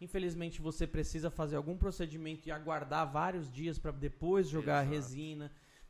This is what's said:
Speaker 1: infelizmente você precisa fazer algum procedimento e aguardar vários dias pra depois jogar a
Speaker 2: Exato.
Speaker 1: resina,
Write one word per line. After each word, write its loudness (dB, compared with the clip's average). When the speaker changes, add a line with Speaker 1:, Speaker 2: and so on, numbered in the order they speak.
Speaker 1:
infelizmente -2
você 0
precisa 0
fazer 0
algum -2
procedimento 0
e -4
aguardar 0
vários 0
dias -2
pra -2
depois 4
jogar 2
a 6
Speaker 2:
Exato. 2
Speaker 1:
resina, -6